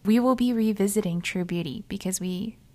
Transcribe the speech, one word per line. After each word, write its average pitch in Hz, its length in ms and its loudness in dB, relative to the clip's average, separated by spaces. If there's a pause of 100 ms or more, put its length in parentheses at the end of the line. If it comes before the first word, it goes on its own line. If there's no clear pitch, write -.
we 220 160 6
will 254 140 4
be 247 180 2
revisiting 208 680 0
True 180 240 -4
Beauty 175 420 -4
because 190 320 -6
we 185 380 -6 (160)